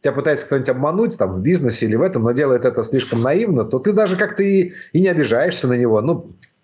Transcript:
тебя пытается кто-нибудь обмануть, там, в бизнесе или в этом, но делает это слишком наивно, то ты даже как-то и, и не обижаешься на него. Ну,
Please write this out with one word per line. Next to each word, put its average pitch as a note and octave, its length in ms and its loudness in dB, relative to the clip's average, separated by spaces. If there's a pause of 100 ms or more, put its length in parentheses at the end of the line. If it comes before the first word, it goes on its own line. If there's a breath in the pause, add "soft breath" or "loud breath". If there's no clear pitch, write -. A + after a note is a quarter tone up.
тебя C3+ 120 -2
пытается C#3+ 320 -2
кто-нибудь C3+ 240 -2
обмануть, D#3 480 -2
там, F#2 160 -2
в F#2 80 -4
бизнесе B2+ 460 0
или G#2+ 80 0
в B2+ 80 2
этом, F3+ 200 0
но A#2 80 2
делает C3 320 0
это A#2+ 200 0
слишком A#2 400 -2
наивно, D3+ 420 0
то B2+ 140 -2
ты G3+ 120 0
даже G3 240 2
как-то G3 280 -2
и, F#3+ 300 2 (200 loud breath)
и E3 80 4
не F#3+ 80 4
обижаешься C#3+ 580 0
на B2 60 2
него. A#2+ 280 2
Ну, D3+ 280 -4 (340)